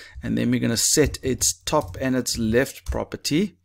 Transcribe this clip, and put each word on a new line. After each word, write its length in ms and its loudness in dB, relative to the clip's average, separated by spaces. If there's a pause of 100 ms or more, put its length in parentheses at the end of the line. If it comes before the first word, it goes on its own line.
(240)
And 140 -2
then 120 0
we're 120 2
gonna 160 0
set 440 2
its 300 0
top 480 -2
and 160 0
its 220 -2
left 480 0
property 800 -2